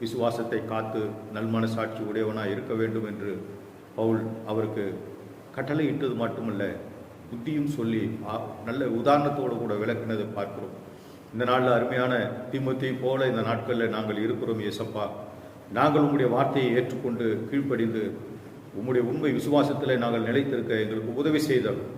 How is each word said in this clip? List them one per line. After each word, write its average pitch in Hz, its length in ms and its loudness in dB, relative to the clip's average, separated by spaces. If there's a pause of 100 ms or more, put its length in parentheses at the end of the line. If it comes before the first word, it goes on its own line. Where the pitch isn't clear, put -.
விசுவாசத்தை 117 680 0
காத்து 110 360 -2 (320)
நல்மனசாட்சி 110 760 0
உடையவனாய் 107 440 0
இருக்க 98 200 -4
வேண்டும் 110 360 0
என்று 98 220 -6 (640)
பவுல் 113 260 4 (240)
அவருக்கு 107 380 -2 (720)
கட்டளையிட்டது 135 580 0
மட்டுமல்ல, 113 480 -2 (680)
புத்தியும் 143 480 0
சொல்லி, 113 260 0 (240)
ஆ, 107 80 -2 (280)
நல்ல 127 200 -2 (160)
உதாரணத்தோடு 139 560 4
கூட 110 180 -2
விளக்கினதை 113 600 -2
பார்க்கிறோம். 98 420 -6 (560)
இந்த 117 120 0
நாளில் 127 320 6
அருமையான 127 380 2 (360)
தீமோத்தேயு 131 520 0
போல 131 240 2
இந்த 113 160 2
நாட்களில் 113 540 0
நாங்கள் 107 260 -2
இருக்கிறோம். 113 420 0
இயேசப்பா, 104 400 -4 (680)
நாங்கள் 147 300 6
உம்முடைய 135 260 6
வார்த்தையை 127 440 4
ஏற்றுக்கொண்டு 120 540 0 (240)
கீழ்ப்படிந்து 113 520 0 (760)
உம்முடைய 123 220 2
உண்மை 143 320 2
விசுவாசத்திலே 139 640 4
நாங்கள் 117 240 2
நிலைத்திருக்க 117 520 2
எங்களுக்கு 110 420 0
உதவி 151 220 4
செய்தருளும். 107 600 2